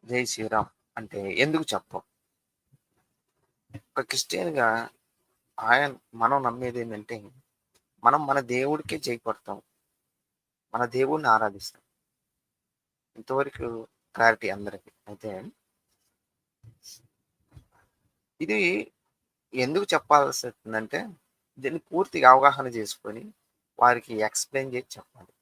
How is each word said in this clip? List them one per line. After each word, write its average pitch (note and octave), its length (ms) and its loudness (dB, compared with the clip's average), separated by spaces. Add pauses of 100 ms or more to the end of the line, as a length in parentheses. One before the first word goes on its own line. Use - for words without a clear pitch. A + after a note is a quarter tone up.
(100)
జై B2 140 0
శ్రీరామ్ A2 460 -2 (260)
అంటే G2+ 240 -12 (240)
ఎందుకు D#3 280 0
చెప్పవు?" F#2+ 300 -8 (1900)
ఒక C3 200 -4
క్రిస్టియన్గా D3+ 580 0 (920)
ఆయన, B2+ 320 2 (240)
మనం A#2 280 2
నమ్మేది B2 380 -4
ఏంటంటే, A2+ 360 -10 (840)
మనం C3 240 6
మన C#3 140 2
దేవుడికే C3+ 580 -2
జై A#2+ 180 -6
కొడతాం, G#2 420 -8 (1160)
మన A#2 100 0
దేవుడిని C3+ 440 0
ఆరాధిస్తాం. G#2+ 540 2 (1300)
ఇంతవరకు C3 520 -4 (460)
క్లారిటీ A2+ 360 4
అందరికీ. G2+ 400 -12 (180)
అయితే G#2 220 -12 (3000)
ఇది G3+ 200 -2 (920)
ఎందుకు C#3+ 420 0
చెప్పాల్సి C#3+ 520 4
వస్తుందంటే, A2 540 -6 (580)
దీన్ని D3 220 -6
పూర్తిగా D#3+ 500 2
అవగాహన C3+ 380 6
చేసుకొని A2 560 -10 (540)
వారికి A#2+ 360 4 (140)
ఎక్స్‌ప్లెయిన్ C3+ 460 -4
చేసి B2 240 -8
చెప్పాలి. - 440 -20